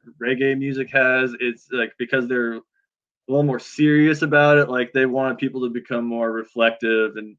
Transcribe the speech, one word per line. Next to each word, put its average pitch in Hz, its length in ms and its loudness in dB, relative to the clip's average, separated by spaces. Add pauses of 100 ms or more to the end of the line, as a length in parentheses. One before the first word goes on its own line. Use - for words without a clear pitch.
(200)
reggae 131 380 -2
music 135 320 -6
has, 127 500 0
it's, 120 300 -6
like, 120 280 -4
because 127 280 -2
they're 120 280 -2
a 113 60 -12 (720)
little 143 120 2
more 127 160 -2
serious 151 640 2
about 147 360 4
it, 143 100 2
like, 123 240 -2
they 131 140 2
want 131 320 -2
people 127 240 -4
to 123 60 -2
become 120 360 -6
more 117 280 -4
reflective 113 840 0
and, 107 220 -14